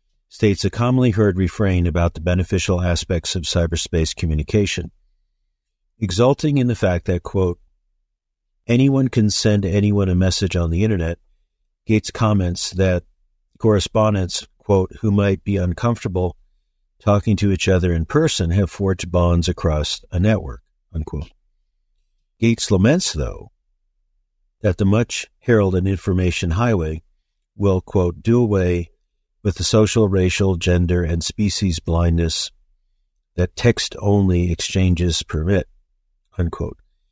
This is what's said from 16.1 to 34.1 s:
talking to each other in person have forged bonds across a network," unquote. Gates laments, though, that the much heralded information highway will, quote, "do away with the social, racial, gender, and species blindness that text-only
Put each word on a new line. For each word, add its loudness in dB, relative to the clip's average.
talking 0
to 0
each -2
other 2
in 0
person 0
have 0
forged -4
bonds 2
across -4
a -2
network," -2
unquote. -8
Gates 0
laments, 2
though, -8
that 0
the 0
much 0
heralded 2
information -2
highway -2
will, 0
quote, -2
"do 2
away 0
with -2
the -6
social, 2
racial, 2
gender, 2
and -2
species -2
blindness 0
that -2
text-only 0